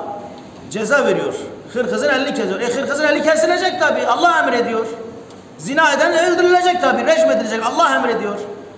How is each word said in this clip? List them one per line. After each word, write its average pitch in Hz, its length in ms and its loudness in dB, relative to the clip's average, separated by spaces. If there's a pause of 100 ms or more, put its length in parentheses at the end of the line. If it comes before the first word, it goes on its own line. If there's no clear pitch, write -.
(720)
ceza 226 340 0
veriyor. - 280 0 (400)
Hırkızın 233 360 0
elini 269 240 0
kesiyor. 196 260 -2
E, 240 160 -2
hırkızın 285 320 -2
eli 294 160 2
kesilecek 330 560 2
tabii. 277 280 0
Allah 320 320 4
emrediyor. 233 460 0 (720)
Zina 285 360 2
eden 320 200 2 (120)
öldürülecek 359 560 4
tabii. 254 240 2
Rejim 320 260 4
edilecek. 226 340 -2
Allah 277 300 2
emrediyor. 226 380 -2 (440)